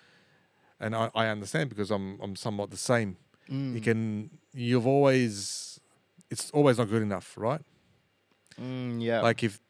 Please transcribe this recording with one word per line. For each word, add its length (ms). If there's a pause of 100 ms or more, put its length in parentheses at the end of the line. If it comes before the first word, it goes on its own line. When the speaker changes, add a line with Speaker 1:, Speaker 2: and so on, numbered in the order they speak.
(800)
Speaker 1:
and 160
I, 200
I 120
understand 420
because 220
I'm, 300
I'm 140
somewhat 360
the 60
same. 400 (300)
You 80 (240)
Speaker 2:
Mm. 40
Speaker 1:
can, 460 (240)
you've 340
always, 920 (500)
it's 220
always 260
not 120
good 120
enough, 360
right? 240 (960)
Speaker 2:
Mm, 420
yeah. 200
Speaker 1:
Like 220
if 160 (100)